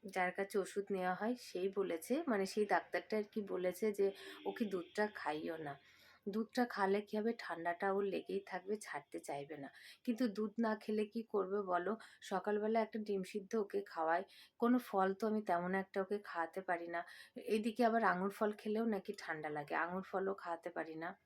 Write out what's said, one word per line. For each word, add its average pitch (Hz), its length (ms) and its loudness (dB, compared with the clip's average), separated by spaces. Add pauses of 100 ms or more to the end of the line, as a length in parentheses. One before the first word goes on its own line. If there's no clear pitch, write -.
(160)
যার 180 160 2
কাছে 196 280 -4
ওষুধ 196 320 -2
নেওয়া 180 240 2
হয় 214 240 -2
সেই 185 360 -4
বলেছে, 180 380 0 (140)
মানে 202 180 2
সেই 208 200 2
ডাক্তারটা 180 520 0
আর 208 140 0
কি - 100 -4
বলেছে 180 520 -2
যে 196 140 4 (380)
ওকে 202 200 -2
দুধটা 190 380 -2 (120)
খাইও 160 420 -4
না। 147 160 -6 (540)
দুধটা 220 380 0
খালে 202 360 2
কী 208 160 -10
হবে, 220 220 2
ঠান্ডাটা 170 540 -2
ওর 202 100 2
লেগেই 190 440 -2
থাকবে, 185 300 -4
ছাড়তে 156 420 -10
চাইবে 147 380 -6
না। 139 120 -10 (320)
কিন্তু 240 260 0
দুধ 214 320 -2
না 226 160 2
খেলে 214 300 0
কি 226 180 -6
করবে 196 380 0
বলো? 180 300 2 (300)
সকালবেলা 208 600 2
একটা 220 180 -2
ডিম 208 240 0
সিদ্ধ 196 320 -6
ওকে 202 320 0
খাওয়াই, 165 360 2 (360)
কোনো 240 200 6
ফল 190 340 4
তো 196 140 -2
আমি 214 140 2
তেমন 180 340 2
একটা 190 260 0
ওকে 202 220 0
খাওয়াতে 170 380 -4
পারি 170 260 -2
না। 170 140 -2 (440)
এদিকে 220 400 0
আবার 226 180 4
আঙুর 185 280 4
ফল 214 260 2
খেলেও 220 280 0
নাকি 208 340 -2
ঠান্ডা 156 300 0
লাগে, 151 260 -4
আঙুর 175 280 0
ফলও 190 300 0
খাওয়াতে 175 360 -6
পারি 160 260 -6
না। 165 140 -6 (160)